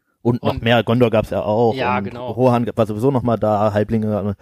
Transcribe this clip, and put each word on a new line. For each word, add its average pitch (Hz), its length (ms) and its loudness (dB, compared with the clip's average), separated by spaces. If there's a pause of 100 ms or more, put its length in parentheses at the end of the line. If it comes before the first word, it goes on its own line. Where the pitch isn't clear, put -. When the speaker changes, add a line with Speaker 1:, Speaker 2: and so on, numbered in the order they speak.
(220)
Speaker 1:
Und 120 220 0
noch 101 100 0
Speaker 2:
Und - 100 -6
Speaker 1:
mehr, 117 200 4
Gondor 120 280 2
gab's 107 200 0
ja 95 120 -2
auch 113 320 2
Speaker 2:
Ja, 123 220 -2
Speaker 1:
und - 80 -4
Speaker 2:
genau. 120 260 -10
Speaker 1:
Rohan 120 440 2
war 113 100 2
sowieso 107 260 0
noch 127 120 0
mal 117 140 0
da, 107 360 0
Halblinge, 107 680 0